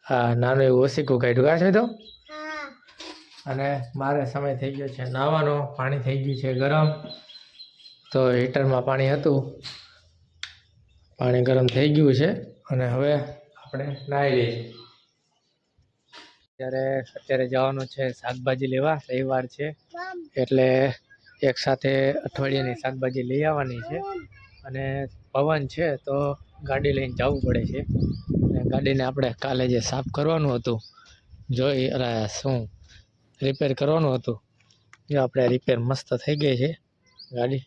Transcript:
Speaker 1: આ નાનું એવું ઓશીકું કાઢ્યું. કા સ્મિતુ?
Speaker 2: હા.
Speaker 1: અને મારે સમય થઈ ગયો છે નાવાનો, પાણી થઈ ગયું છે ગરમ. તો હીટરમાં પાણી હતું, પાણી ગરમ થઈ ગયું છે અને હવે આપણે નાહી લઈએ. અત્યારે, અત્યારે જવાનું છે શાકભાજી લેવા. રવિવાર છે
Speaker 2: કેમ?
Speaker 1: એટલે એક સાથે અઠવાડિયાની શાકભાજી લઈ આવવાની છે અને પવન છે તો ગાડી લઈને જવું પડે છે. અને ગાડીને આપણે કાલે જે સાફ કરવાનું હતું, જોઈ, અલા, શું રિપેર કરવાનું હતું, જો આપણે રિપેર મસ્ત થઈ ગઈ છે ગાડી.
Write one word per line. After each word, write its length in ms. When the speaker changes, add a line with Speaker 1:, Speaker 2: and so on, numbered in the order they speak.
Speaker 1:
આ 240
નાનું 300
એવું 200
ઓશીકું 340
કાઢ્યું. 280
કા 100
સ્મિતુ? 260
Speaker 2:
હા. 840
Speaker 1:
અને 320
મારે 280
સમય 320
થઈ 160
ગયો 160
છે 160
નાવાનો, 720
પાણી 220
થઈ 260
ગયું 120
છે 180
ગરમ. 340
તો 180
હીટરમાં 540
પાણી 240
હતું, 540
પાણી 240
ગરમ 240
થઈ 220
ગયું 260
છે 140
અને 180
હવે 260
આપણે 840
નાહી 220
લઈએ. 440
અત્યારે, 400
અત્યારે 480
જવાનું 380
છે 260
શાકભાજી 540
લેવા. 320
રવિવાર 360
છે 240
Speaker 2:
કેમ? 480
Speaker 1:
એટલે 560
એક 160
સાથે 340
અઠવાડિયાની 640
શાકભાજી 480
લઈ 200
આવવાની 380
છે 180
અને 400
પવન 340
છે 300
તો 400
ગાડી 300
લઈને 260
જવું 220
પડે 240
છે. 160
અને 160
ગાડીને 340
આપણે 380
કાલે 260
જે 120
સાફ 240
કરવાનું 420
હતું, 220
જોઈ, 380
અલા, 380
શું 420
રિપેર 320
કરવાનું 440
હતું, 200
જો 120
આપણે 240
રિપેર 320
મસ્ત 360
થઈ 220
ગઈ 200
છે 140
ગાડી. 300